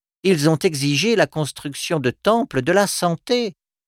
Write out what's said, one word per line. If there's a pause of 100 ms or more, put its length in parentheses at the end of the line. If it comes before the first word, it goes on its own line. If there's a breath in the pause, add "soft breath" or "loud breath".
(220)
Ils
ont
exigé
la
construction
de
temples
de
la
santé. (340)